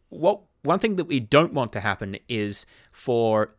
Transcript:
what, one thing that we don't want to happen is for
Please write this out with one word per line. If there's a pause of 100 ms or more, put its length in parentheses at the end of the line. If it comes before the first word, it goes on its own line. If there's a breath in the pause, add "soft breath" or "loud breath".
what, (220)
one
thing
that
we
don't
want
to
happen (100)
is (260 soft breath)
for